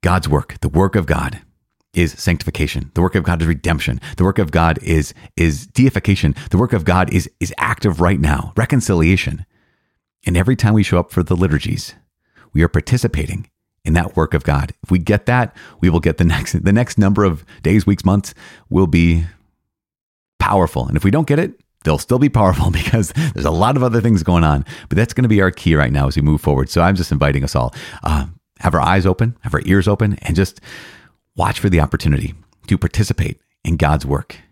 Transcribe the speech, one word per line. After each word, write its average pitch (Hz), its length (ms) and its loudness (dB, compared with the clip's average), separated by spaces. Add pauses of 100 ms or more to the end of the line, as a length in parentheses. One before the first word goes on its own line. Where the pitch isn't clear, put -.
God's 90 260 0
work, 71 320 -2
the - 80 -4
work 90 280 0
of 87 100 0
God 71 340 -4 (540)
is 87 180 0
sanctification. - 840 -4
The 82 80 0
work 92 120 0
of 87 100 0
God 85 180 -2
is 82 60 0
redemption. 73 520 -2 (160)
The 90 80 2
work 95 140 0
of 85 120 -2
God 82 320 2
is, 78 300 0 (240)
is 80 300 -2
deification. 98 680 0 (160)
The 90 80 2
work 120 140 0
of 90 120 0
God 90 280 0
is, - 260 -2
is - 200 -6
active 98 420 -2
right 87 200 2
now, 73 360 -2
reconciliation. 92 880 0 (800)
And 90 120 0
every 90 200 2
time 107 180 2
we 107 80 4
show 92 160 0
up 85 120 -2
for 90 120 -2
the 87 140 0
liturgies, 78 580 -2 (600)
we 78 80 2
are 85 60 4
participating - 840 -2 (340)
in 78 100 0
that 87 220 0
work 80 160 0
of 71 120 -2
God. 73 280 -2 (100)
If - 80 -8
we 92 80 4
get - 280 0
that, 123 280 0 (260)
we 87 100 4
will 82 100 2
get 82 180 0
the 85 60 2
next, 80 280 0
the 85 200 0
next 120 240 0
number 101 280 2
of 85 200 0 (180)
days, 98 240 2
weeks, 101 180 0
months 101 280 0 (380)
will 92 160 2
be 85 400 2 (1160)
powerful. 78 460 0
And 65 80 -4
if 76 80 -2
we 98 80 4
don't 151 160 0
get 143 100 2
it, - 160 -4 (300)
they'll 151 140 0
still 123 200 -2
be 143 100 4
powerful 92 420 2
<laughs> 82 120 -2
because 110 300 0 (200)
there's - 140 -4
a 78 40 2
lot 104 260 2
of 127 80 0
other 117 160 2
things 101 240 2
going 87 180 2
on. 73 220 2 (240)
But - 80 -2
that's 110 180 0
gonna 127 140 0
be 107 120 4
our 95 120 2
key 80 240 0
right 67 160 2
now 69 160 0
as 71 80 -2
we 73 60 0
move 73 180 2
forward. 67 280 0
So 87 140 0
I'm 95 140 2
just 87 160 -2
inviting 69 320 0
us 67 100 -6
all, 62 180 -2 (300)
uh, 76 240 -2 (320)
have 82 160 -2
our 80 60 2
eyes 90 260 2
open, 117 360 0
have - 120 -6
our - 100 0
ears 98 220 2
open, 104 360 0
and - 120 -4
just 92 260 -2 (760)
watch 90 240 -2
for 104 80 0
the 87 120 4
opportunity 73 540 -2 (320)
to 98 100 0
participate - 640 -4 (240)
in 82 120 -2
God's 73 280 0
work 67 320 -6 (160)